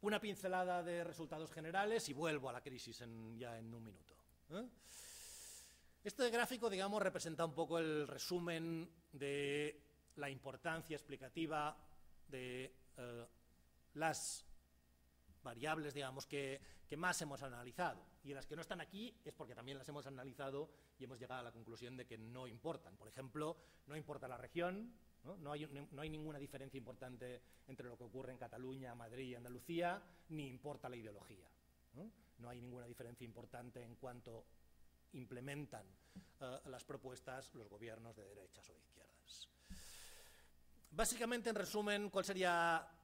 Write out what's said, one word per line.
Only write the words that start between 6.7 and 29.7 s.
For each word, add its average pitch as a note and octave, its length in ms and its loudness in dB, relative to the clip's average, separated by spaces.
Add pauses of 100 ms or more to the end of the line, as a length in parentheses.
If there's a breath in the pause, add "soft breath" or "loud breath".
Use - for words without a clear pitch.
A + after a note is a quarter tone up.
digamos, G3 320 4
representa E3+ 420 4
un D#3 100 2
poco E3 240 4
el D#3 300 4
resumen E3 840 0 (220)
de C#3+ 720 2 (320)
la C#3+ 140 0
importancia D#3 680 0
explicativa D3 800 0 (500)
de, B2+ 480 -4 (220)
eh, A#2+ 300 -6 (680)
las - 500 2 (1000)
variables, D3 520 2
digamos, C3+ 320 -2
que, C#3 340 0 (280 loud breath)
que D3 80 -2
más F3 260 4
hemos C#3 200 -4
analizado. B2 640 0 (200)
Y C#3 100 -4
las C3 100 -6
que D3+ 120 -6
no E3 60 -4
están F3 180 -4
aquí F#3+ 440 -8
es D3+ 80 -8
porque B2 220 -8
también B2+ 240 -6
las C3 100 -10
hemos C#3+ 180 -6
analizado C3+ 640 -2 (300 loud breath)
y C3 60 -6
hemos B2 140 -8
llegado B2+ 220 -4
a B2 40 -4
la A#2+ 80 -6
conclusión A#2 440 -10
de B2+ 100 -8
que A2+ 120 -8
no A#2+ 300 -6
importan. A2+ 480 -4
Por G#2 120 -14
ejemplo, C3+ 480 -2 (300 loud breath)
no C#3+ 100 -6
importa C#3+ 300 -4
la B2 100 -4
región, F3+ 560 0 (300)
¿no? F3 140 -8
No D3 160 -6
hay, D3+ 140 -2
no C#3+ 360 -6
hay D#3 80 -2
ninguna D3+ 280 -4
diferencia C3+ 380 -6
importante B2 640 -6 (280 loud breath)
entre C3 200 -8
lo A#2+ 80 -8
que B2 80 -10
ocurre A#2+ 280 -6
en B2 60 -8
Cataluña, B2+ 560 -4
Madrid A#2+ 360 -6
y B2 60 -4
Andalucía, E3+ 680 0 (280 loud breath)